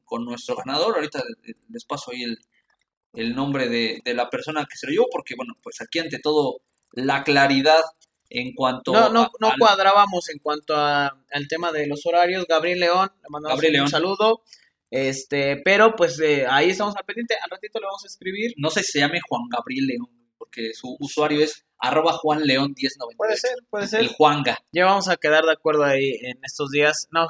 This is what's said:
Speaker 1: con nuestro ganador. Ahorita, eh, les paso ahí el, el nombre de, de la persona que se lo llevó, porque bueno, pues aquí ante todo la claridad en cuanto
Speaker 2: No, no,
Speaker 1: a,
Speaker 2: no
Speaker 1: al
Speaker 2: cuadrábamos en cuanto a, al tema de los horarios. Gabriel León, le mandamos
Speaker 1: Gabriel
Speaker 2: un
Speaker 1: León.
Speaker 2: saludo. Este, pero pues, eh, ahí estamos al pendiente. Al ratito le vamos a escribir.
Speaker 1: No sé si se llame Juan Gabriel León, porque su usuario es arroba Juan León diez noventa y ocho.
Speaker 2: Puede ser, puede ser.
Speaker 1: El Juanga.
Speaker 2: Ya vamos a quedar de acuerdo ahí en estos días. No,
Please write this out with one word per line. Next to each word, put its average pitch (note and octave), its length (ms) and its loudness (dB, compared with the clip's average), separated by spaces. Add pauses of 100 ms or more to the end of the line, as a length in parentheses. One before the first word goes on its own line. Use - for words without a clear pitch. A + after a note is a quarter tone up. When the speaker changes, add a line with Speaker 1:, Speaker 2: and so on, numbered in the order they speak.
Speaker 1:
con A#2 200 -8
nuestro A#2+ 320 -8
ganador. D3+ 400 -2
Ahorita, D3+ 240 -4 (260)
eh, A2+ 60 -16 (160)
les A2+ 160 -16
paso - 260 -10
ahí B2 140 -8
el, A#2 120 -6 (760)
el A#2 240 -6
nombre C#3 320 -2
de, A2+ 360 -4
de B2 100 -4
la A#2+ 140 -2
persona D3 400 -6
que - 80 -20
se C3 120 -12
lo C#3 40 -2
llevó, G#3+ 200 2
porque - 240 -10
bueno, A#2+ 260 -12
pues - 180 -16
aquí A#2 200 -6
ante D3 180 -6
todo D3 440 0 (280)
la C3+ 320 -2
claridad C#3 600 4 (520)
en B2 200 -8
cuanto B2+ 400 -2
Speaker 2:
No, A3 160 6
no, A3+ 140 4
Speaker 1:
a, - 60 -2 (100)
Speaker 2:
no A3 100 2
Speaker 1:
al C4+ 80 0
Speaker 2:
cuadrábamos G3 720 4
en D3+ 80 -12
cuanto D3 360 -4
a, D3 320 2 (240)
al C#3+ 180 -6
tema E3 220 -2
de D3+ 160 -2
los C#3+ 200 -6
horarios. F3 420 2
Gabriel E3 320 0
León, F3+ 320 2 (100)
le - 60 -20
mandamos D3+ 300 -4
Speaker 1:
Gabriel D3+ 160 4
Speaker 2:
un - 20 4
Speaker 1:
León. C#3+ 140 2
Speaker 2:
saludo. F#3+ 520 0 (480)
Este, C#3 720 -2
pero G#3 300 6
pues, E3 240 2
eh, D3 300 2
ahí C#3+ 220 4
estamos G3+ 260 -2
al G3 80 -10
pendiente. A3+ 380 -6
Al - 80 -10
ratito G#3+ 280 -10
le G#3 80 -10
vamos G3 180 -10
a G3+ 40 -20
escribir. G#3 480 -6
Speaker 1:
No D3 140 -2
sé G3+ 120 0
si - 100 -4
se D3 80 -2
llame D3 280 0
Juan A#2+ 200 -4
Gabriel B2+ 380 -4
León, - 500 -8
porque A2+ 380 -10
su B2+ 240 -14
usuario D3 460 0
es - 220 -6 (180)
arroba D3+ 280 2
Juan D3+ 340 -2
León C#3 280 0
diez C3 220 -6
noventa A#2 180 -14
y - 20 -20
ocho. - 20 -20
Speaker 2:
Puede G#3 180 0
ser, B3 200 -4 (120)
puede G3+ 200 -6
ser. G#3+ 120 0
Speaker 1:
El - 80 2
Juanga. C#3+ 500 2 (140)
Speaker 2:
Ya F3 140 2
vamos F#3+ 220 2
a F3 80 2
quedar D#3 280 4
de D#3+ 80 4
acuerdo D3+ 320 2
ahí C3+ 280 2 (100)
en B2+ 220 -10
estos C3+ 260 -8
días. D3 400 0
No, E3 200 0